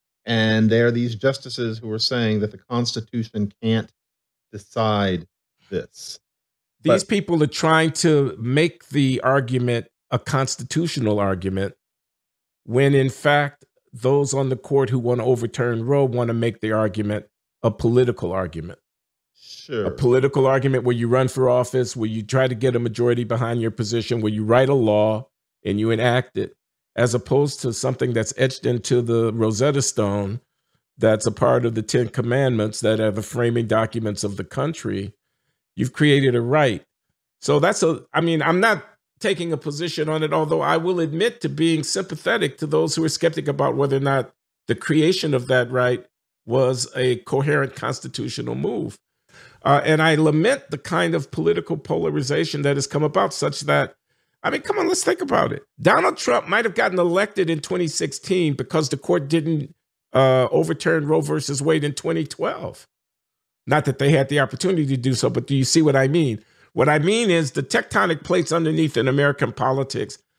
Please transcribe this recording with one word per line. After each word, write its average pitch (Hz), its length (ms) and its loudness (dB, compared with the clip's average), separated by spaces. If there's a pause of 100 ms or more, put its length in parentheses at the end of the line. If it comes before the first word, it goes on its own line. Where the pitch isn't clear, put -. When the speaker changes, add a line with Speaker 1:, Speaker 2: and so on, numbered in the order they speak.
(260)
Speaker 1:
And 110 440 2
there 117 180 4
are 120 40 2
these 120 240 -2
justices 120 640 -4
who 113 120 -12
are 107 60 -4
saying 110 440 0
that 104 100 -2
the 95 60 -18
Constitution 113 960 -4 (100)
can't 113 260 -2 (640)
decide 101 760 -2 (420)
this. - 500 -10 (640)
Speaker 2:
These 156 240 2
Speaker 1:
But - 40 -10
Speaker 2:
people 175 320 0
are 147 60 4
trying 160 460 2
to 147 440 2
make 139 520 0
the 135 320 0
argument 123 640 0 (240)
a 120 80 0
constitutional 131 1000 -2
argument, 95 540 -2 (920)
when 135 300 2
in 135 160 2
fact, 147 540 0 (300)
those 131 400 0
on 135 160 0
the 131 80 -2
court 135 320 0
who 131 100 0
wanna 117 260 0
overturn 117 600 0
Roe 139 200 2
wanna 120 280 0
make 117 260 -2
the 110 140 -2
argument 104 520 0 (380)
a 117 80 2
political 120 600 2
argument. 87 480 -6 (540)
Speaker 1:
Sure. - 520 -8
Speaker 2:
A - 60 -2
political 131 540 2
argument 135 380 2
where 123 120 0
you 117 120 -2
run 127 200 2
for 131 220 0
office, 123 460 0
where 110 140 -4
you 110 140 -6
try 131 240 2
to 123 80 -6
get 123 200 0
a 117 40 0
majority 120 440 0
behind 120 380 -2
your 113 100 -2
position, 113 500 -2
where 107 100 0
you 107 120 -4
write 123 260 4
a 143 40 2
law 107 540 2 (360)
and 101 160 -2
you 110 120 0
enact 120 460 0
it, - 180 -6 (400)
as 113 180 2
opposed 139 480 0
to 120 120 -4
something 127 400 -2
that's 110 240 -2
etched 131 280 -2
into 123 360 0
the 113 320 0
Rosetta 113 480 0
Stone 101 600 -2 (560)
that's 110 280 2
a 117 60 0
part 123 340 2
of 113 100 -2
the 110 80 -2
Ten 120 260 0
Commandments 120 720 -2
that 110 180 2
are 110 120 0
the 104 100 -4
framing 120 460 -2
documents 110 560 -2
of 101 140 -6
the 92 60 -8
country. 104 720 -6 (640)
You've 127 180 -4
created 139 400 4
a 120 80 2
right. 127 420 0 (560)
So 147 200 0
that's 190 240 2
a, 160 200 0 (100)
I 156 80 2
mean, 165 200 2
I'm 165 180 2
not 208 240 2 (360)
taking 175 320 -2
a 151 60 -2
position 156 520 -6
on 156 140 -2
it, 151 80 -2
although 160 300 0
I 156 160 2
will 175 220 -2
admit 165 420 -2
to 151 80 -2
being 156 340 0
sympathetic 185 760 -4
to 156 80 -6
those 156 280 0
who 160 80 0
are 160 60 0
skeptic 156 380 -2
about 139 280 0
whether 139 220 0
or - 20 -2
not 135 320 0 (360)
the 117 80 0
creation 156 580 0
of 123 140 0
that 123 240 2
right 123 340 0 (400)
was 127 500 0
a 127 220 0
coherent 143 580 -2
constitutional 123 800 -8
move. 165 420 -6 (640)
Uh, 143 200 4
and 156 180 2
I 160 140 4
lament 160 540 2
the 147 80 -8
kind 170 360 -2
of 151 180 -4
political 165 460 -2
polarization 151 840 -2
that 139 160 0
has 131 100 -2
come 147 160 -2
about, 180 300 0
such 147 280 -4
that, 143 340 0 (480)
I - 80 -2
mean, - 100 -4
come 415 160 -4
on, 339 100 0
let's 359 160 0
think - 180 -2
about - 300 0
it. - 120 -10 (180)
Donald - 360 2
Trump 240 300 0
might 214 160 0
have 208 120 -4
gotten 190 240 0
elected 175 500 0
in 160 100 -2
twenty 180 280 -2
sixteen 165 680 -2
because 143 360 -2
the 143 80 -2
court 165 300 0
didn't, 156 480 -2 (380)
uh, 131 380 4
overturn 160 560 0
Roe 160 140 2
versus 143 400 -4
Wade 156 220 2
in 143 100 -2
twenty 165 320 -4
twelve. - 600 -8 (800)
Not 143 200 2
that 135 120 0
they 143 140 2
had 135 180 4
the 143 100 2
opportunity 156 460 0
to 135 100 0
do 123 200 0
so, 123 140 0
but 120 180 -4
do 139 80 0
you 135 100 2
see - 160 4
what 143 140 4
I 135 120 4
mean? 143 340 0 (300)
What - 160 2
I 151 120 4
mean 208 320 2
is 160 200 2
the 135 120 -4
tectonic 185 600 0
plates 175 280 0
underneath 160 440 0
in 135 120 2
American 139 440 2
politics 123 680 -4 (200)